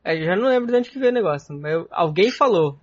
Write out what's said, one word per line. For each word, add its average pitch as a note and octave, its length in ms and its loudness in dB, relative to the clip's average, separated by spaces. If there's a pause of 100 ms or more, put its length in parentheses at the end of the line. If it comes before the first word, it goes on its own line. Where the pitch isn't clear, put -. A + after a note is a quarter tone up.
Aí D#3+ 180 -4
eu D#3 40 -6
já E3+ 100 0
não A#3 140 0
lembro B3 240 0
de B3 60 4
onde B3 120 -2
que C4+ 80 -14
veio B3+ 120 2
o B3+ 40 -2
negócio, D3+ 440 -2
mas D3+ 160 -4
eu, E3 160 -4
alguém E3+ 400 2
falou, E3+ 520 2